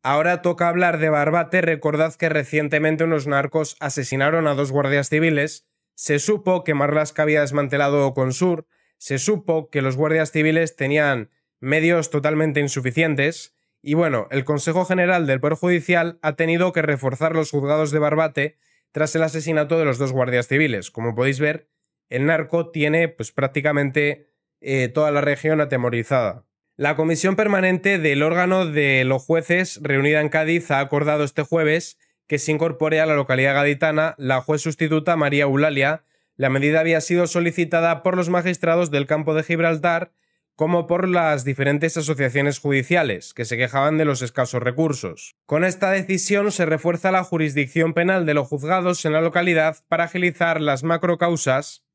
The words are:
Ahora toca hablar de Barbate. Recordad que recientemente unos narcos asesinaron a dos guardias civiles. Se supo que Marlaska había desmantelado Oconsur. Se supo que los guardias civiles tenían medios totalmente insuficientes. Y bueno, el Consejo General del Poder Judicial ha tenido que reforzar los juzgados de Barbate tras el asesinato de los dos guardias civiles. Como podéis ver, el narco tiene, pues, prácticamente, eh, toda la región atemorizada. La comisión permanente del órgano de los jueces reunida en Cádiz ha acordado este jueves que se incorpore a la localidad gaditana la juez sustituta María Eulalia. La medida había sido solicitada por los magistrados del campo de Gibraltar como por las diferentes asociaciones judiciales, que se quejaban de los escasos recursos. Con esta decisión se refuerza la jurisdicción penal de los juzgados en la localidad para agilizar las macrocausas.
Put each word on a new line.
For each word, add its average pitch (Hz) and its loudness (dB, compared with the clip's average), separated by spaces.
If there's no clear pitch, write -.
Ahora 160 2
toca 175 0
hablar 170 2
de 156 2
Barbate. 160 2
Recordad 156 0
que 165 -2
recientemente 151 0
unos 156 0
narcos 143 -2
asesinaron 147 -2
a 143 0
dos 139 -2
guardias 139 0
civiles. 151 0
Se 147 -2
supo 185 0
que 156 -2
Marlaska 147 0
había 151 2
desmantelado 143 0
Oconsur. 131 -2
Se 135 -6
supo 165 -2
que 143 -2
los 131 -2
guardias 156 0
civiles 160 0
tenían 139 0
medios 160 2
totalmente 151 0
insuficientes. 139 -2
Y 147 -2
bueno, 147 0
el 135 -2
Consejo 156 -2
General 180 2
del 135 0
Poder 151 0
Judicial 175 0
ha 151 -2
tenido 170 2
que 170 0
reforzar 147 -2
los 156 0
juzgados 147 0
de 151 0
Barbate 151 0
tras 147 -2
el 160 2
asesinato 156 0
de 160 2
los 127 0
dos 135 -2
guardias 123 0
civiles. 131 0
Como 113 -4
podéis 131 0
ver, 151 -2
el 127 -2
narco 165 0
tiene, 156 2
pues, 160 -10
prácticamente, 143 -2
eh, 131 -2
toda 151 0
la 143 2
región 151 0
atemorizada. 123 -2
La 143 0
comisión 165 0
permanente 190 2
del 147 2
órgano 180 2
de 143 2
los 131 0
jueces 175 0
reunida 143 2
en 151 -2
Cádiz 160 0
ha 139 2
acordado 147 0
este 147 -4
jueves 160 -2
que 147 -4
se 156 -4
incorpore 156 0
a 160 4
la 156 0
localidad 135 2
gaditana 151 0
la 131 -2
juez 151 -2
sustituta 156 0
María 143 2
Eulalia. 143 0
La 131 0
medida 143 2
había 160 2
sido 175 0
solicitada 170 0
por 185 0
los 175 -2
magistrados 175 0
del 143 -2
campo 156 0
de 156 0
Gibraltar 165 0
como 175 0
por 175 0
las 160 2
diferentes 143 0
asociaciones 139 0
judiciales, 139 0
que 120 -8
se 117 -6
quejaban 139 0
de 156 2
los 131 -2
escasos 123 -4
recursos. 123 -4
Con 160 0
esta 185 0
decisión 196 0
se 175 0
refuerza 170 0
la 185 2
jurisdicción 156 0
penal 175 2
de 151 2
los 135 0
juzgados 165 -2
en 151 0
la 156 2
localidad 165 2
para 170 0
agilizar 170 0
las 143 -2
macrocausas. 165 -2